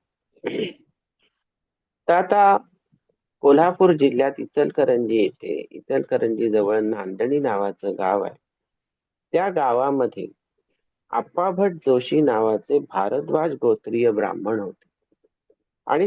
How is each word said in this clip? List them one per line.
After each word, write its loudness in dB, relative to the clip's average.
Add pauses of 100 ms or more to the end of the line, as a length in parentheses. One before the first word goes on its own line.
(2000)
तर 4
आता 4 (840)
कोल्हापूर 6
जिल्ह्यात 2
इचलकरंजी 0
येथे, -2
इचलकरंजी -4
जवळ 0
नांदणी -4
नावाचं -4
गाव 0
आहे, -12 (880)
त्या 0
गावामध्ये -2 (840)
आप्पा -4
भट -2
जोशी 0
नावाचे 0
भारद्वाज -4
गोत्रीय 0
ब्राह्मण -4
होते -12 (1000)
आणि 0